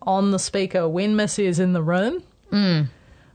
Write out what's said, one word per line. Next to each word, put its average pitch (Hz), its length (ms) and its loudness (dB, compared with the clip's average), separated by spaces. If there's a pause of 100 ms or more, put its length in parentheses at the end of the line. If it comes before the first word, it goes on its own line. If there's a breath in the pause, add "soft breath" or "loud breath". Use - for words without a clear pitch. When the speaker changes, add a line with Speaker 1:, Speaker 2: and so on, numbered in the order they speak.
Speaker 1:
on 196 280 0
the 190 80 0
speaker 185 500 -2
when 196 280 0
Missy 208 300 0
is 175 140 0
in 180 140 2
the 165 80 0
room 196 400 0 (280)
Speaker 2:
Mm. 175 380 2 (460 soft breath)